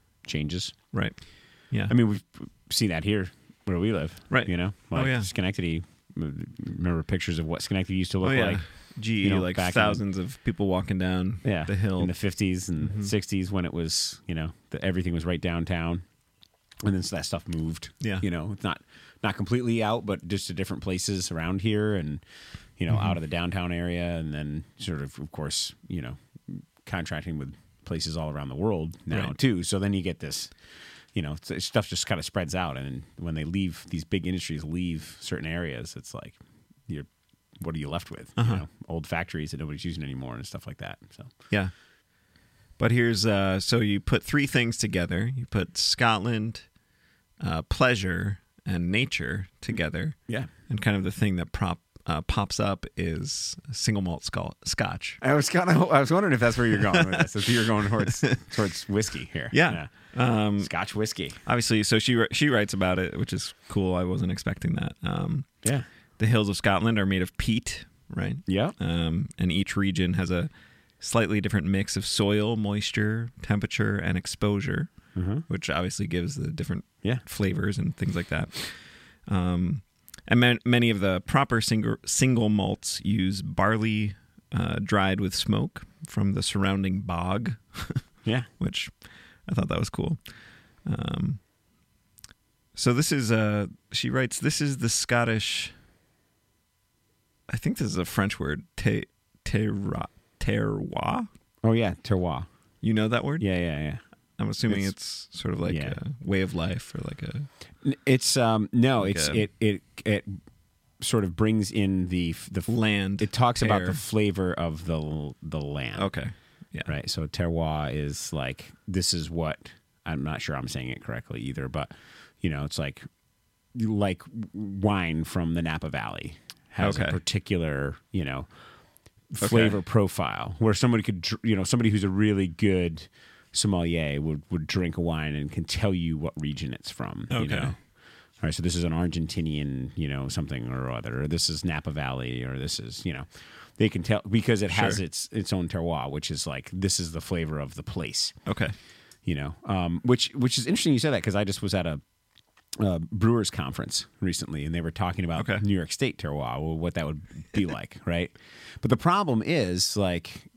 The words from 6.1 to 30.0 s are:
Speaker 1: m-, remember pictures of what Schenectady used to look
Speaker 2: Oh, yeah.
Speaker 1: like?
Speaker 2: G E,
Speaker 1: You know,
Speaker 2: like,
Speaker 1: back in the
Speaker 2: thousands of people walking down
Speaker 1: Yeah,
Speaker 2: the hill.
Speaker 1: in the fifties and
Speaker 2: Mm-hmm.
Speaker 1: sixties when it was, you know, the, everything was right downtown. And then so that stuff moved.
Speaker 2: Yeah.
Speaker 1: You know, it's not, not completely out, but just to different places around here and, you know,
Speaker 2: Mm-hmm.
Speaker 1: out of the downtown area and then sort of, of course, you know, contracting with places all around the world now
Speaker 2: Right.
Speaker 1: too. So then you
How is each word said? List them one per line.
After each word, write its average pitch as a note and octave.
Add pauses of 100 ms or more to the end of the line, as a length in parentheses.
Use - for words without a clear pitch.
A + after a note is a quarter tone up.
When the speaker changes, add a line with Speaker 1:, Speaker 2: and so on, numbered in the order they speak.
Speaker 1:
m-, D2+ (180)
remember E2+
pictures E2+
of E2
what D#2+
Schenectady F#2+
used F#2
to G2
look F#2+
Speaker 2:
Oh, -
yeah. A#2+
Speaker 1:
like? G2 (420)
Speaker 2:
G A2
E, -
Speaker 1:
You G2+
know, G2
Speaker 2:
like, F2+
Speaker 1:
back F2+
in B2
the G#2+
Speaker 2:
thousands G2+
of -
people G#2
walking F#2
down F#2
Speaker 1:
Yeah, F#2
Speaker 2:
the F#2+
hill. F#2+
Speaker 1:
in F#2
the F2
fifties F#2
and F2
Speaker 2:
Mm-hmm. G#2
Speaker 1:
sixties G2
when F#2+
it -
was, -
you E2+
know, D#2+ (200)
the, -
everything F2+
was D#2+
right F2
downtown. E2+ (840)
And G2+
then F#2
so -
that E2
stuff -
moved. D#2+ (100)
Speaker 2:
Yeah. G#2
Speaker 1:
You G2
know, E2+
it's F#2+
not, F2+ (400)
not G#2
completely A#2
out, G#2+
but G2
just F#2+
to F#2
different F#2
places F#2+
around E2+
here G#2+
and, D2+ (580)
you F2
know, A2
Speaker 2:
Mm-hmm. G2+
Speaker 1:
out F2
of E2
the D#2+
downtown F2
area F2
and D#2+
then D2 (140)
sort D#2
of, C#2
of D2+
course, - (140)
you E2+
know, B1 (680)
contracting E2
with C#2+ (320)
places E2
all D#2
around C#2+
the C2
world E2+
now F#2
Speaker 2:
Right. C2+
Speaker 1:
too. G2+
So F#2+
then G2+
you G2